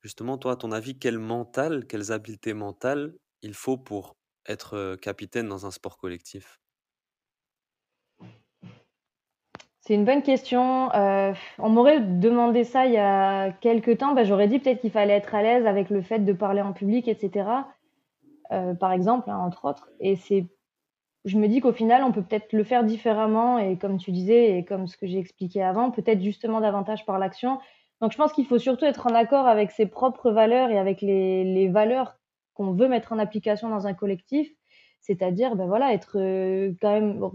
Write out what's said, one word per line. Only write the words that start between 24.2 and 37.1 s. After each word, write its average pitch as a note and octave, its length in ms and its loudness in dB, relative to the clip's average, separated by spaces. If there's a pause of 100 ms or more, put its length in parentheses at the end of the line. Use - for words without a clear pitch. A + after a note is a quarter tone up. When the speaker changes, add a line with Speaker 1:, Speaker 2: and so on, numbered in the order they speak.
Speaker 2:
et F3 40 -6
comme F#3+ 220 -6
ce F3 120 -14
que G3 100 -10
j'ai F3+ 100 -4
expliqué F#3 460 -6
avant, G#3 260 0
peut-être A3 320 0
justement G#3+ 400 -4
davantage G#3 460 -4
par F#3+ 100 -4
l'action. B3 420 -4 (420)
Donc, A3+ 100 0
je - 60 -14
pense D4+ 160 2
qu'il C#4 120 0
faut A#3+ 140 2
surtout B3+ 260 0
être C#4 220 0
en A#3 80 0
accord B3 320 4
avec G#3+ 240 4
ses G#3+ 160 0
propres B3 420 -2
valeurs A3+ 400 4
et G#3+ 80 0
avec F#3+ 240 -2
les, F#3+ 420 0
les F#3+ 240 2
valeurs A3 520 0 (340)
qu'on F#3+ 200 -4
veut A3+ 140 2
mettre A#3 260 -2
en A3 40 -4
application G#3+ 500 -4
dans G#3 200 -6
un F#3+ 80 -6
collectif. G#3+ 520 -4 (540)
C'est-à-dire, F#3+ 540 -2
ben F#3 100 -4
voilà, A#3+ 280 0
être, G3 260 -4
euh, F#3+ 600 -2
quand G#3 120 0
même G#3 440 -2